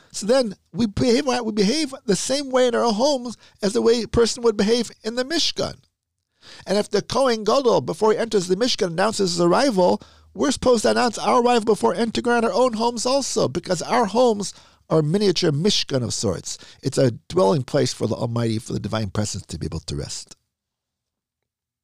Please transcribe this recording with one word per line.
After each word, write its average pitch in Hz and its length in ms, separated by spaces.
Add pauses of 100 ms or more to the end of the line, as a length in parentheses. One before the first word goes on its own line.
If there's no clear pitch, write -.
(120)
so - 140
then 240 280 (180)
we 226 140
behave, 254 400
we 240 260
behave 262 420 (120)
the 196 100
same 269 340
way 254 160
in 233 80
our 220 100
own 233 100
homes 247 420 (260)
as 208 100
the 233 100
way 226 200
a 196 60
person 233 340
would 226 140
behave 220 340 (120)
in 220 120
the 254 100
Mishkan. 269 520 (920)
And 190 100
if 208 140
the 208 120
Kohen 233 420
Gadol, 226 380
before 208 300
he 156 60
enters 208 300
the 185 80
Mishkan, 220 320
announces 190 440
his 170 80
arrival, 185 640 (320)
we're 262 160
supposed 247 320
to 226 80
announce 226 260
our 214 260
arrival 240 220
before 226 300
entering 226 320 (180)
our 226 80
own 247 220
homes 233 320
also, 247 420
because 170 340
our 226 240
homes 214 460 (360)
are 160 120
a - 20
miniature 175 500
Mishkan 143 500
of 107 120
sorts. - 440 (240)
It's 135 160
a 131 140 (160)
dwelling 180 360
place 131 280
for 120 140
the 107 80
Almighty, 117 440
for - 140
the 117 80
divine 110 300
presence - 360
to 80 120
be 80 80
able 80 140
to - 160
rest. - 400 (1500)